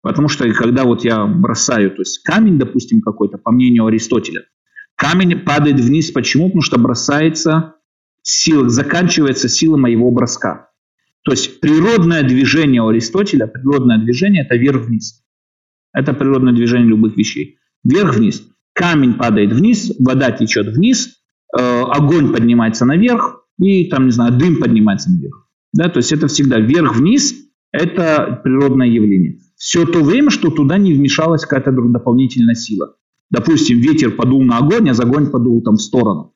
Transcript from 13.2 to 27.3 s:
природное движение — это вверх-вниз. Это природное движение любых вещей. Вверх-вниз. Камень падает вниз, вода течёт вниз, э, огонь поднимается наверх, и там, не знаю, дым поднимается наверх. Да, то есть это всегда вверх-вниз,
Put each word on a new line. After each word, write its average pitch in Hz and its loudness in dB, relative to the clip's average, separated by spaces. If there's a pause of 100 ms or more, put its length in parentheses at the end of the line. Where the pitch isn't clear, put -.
природное 127 0
движение — 135 0
это 123 0
вверх-вниз. 117 -2 (680)
Это 139 -2
природное 131 0
движение 120 2
любых 110 2
вещей. - -6 (260)
Вверх-вниз. 123 0 (260)
Камень 151 0
падает 110 0
вниз, 202 0
вода 127 2
течёт 110 -2
вниз, 185 -2 (420)
э, - 0
огонь 131 0
поднимается 117 0
наверх, 226 0 (140)
и 190 2
там, 131 0
не 127 2
знаю, 120 0
дым 147 2
поднимается 107 0
наверх. - -4 (240)
Да, 170 0
то 175 -2
есть 123 -2
это 156 -2
всегда 131 0
вверх-вниз, 143 0 (380)